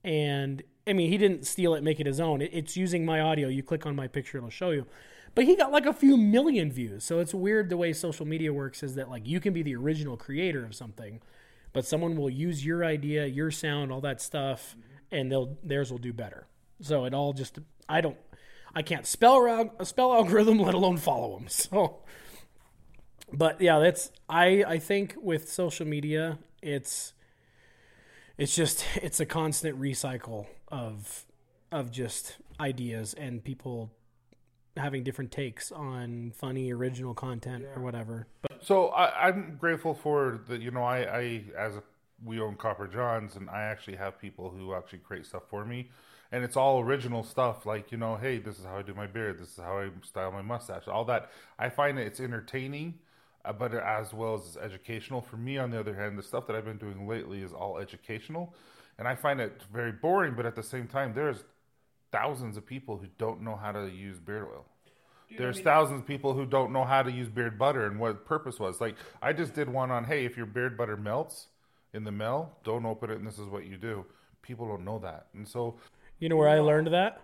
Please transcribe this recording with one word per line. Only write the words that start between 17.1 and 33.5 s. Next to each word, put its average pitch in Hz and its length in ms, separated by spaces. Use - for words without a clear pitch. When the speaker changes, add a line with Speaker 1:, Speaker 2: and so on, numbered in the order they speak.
Speaker 1:
all 143 180
just, 135 280
I 160 140
don't, 156 160
I 160 60
can't 151 240
spell, 233 680
spell 254 300
algorithm, 214 460
<laughs> - 0
let 185 140
alone 180 240
follow - 400
'em. 117 100
So - 520
but 156 280
yeah, 165 180
that's, 175 320
I, 185 380
I 165 120
think 202 420
with 165 280
social 165 380
media, 151 500
it's, - 520
it's 143 180
just, 160 300
it's 180 240
a 151 60
constant 156 540
recycle 123 680
of, 110 560
of 131 200
just - 460
ideas 120 540
and 127 300
people 120 480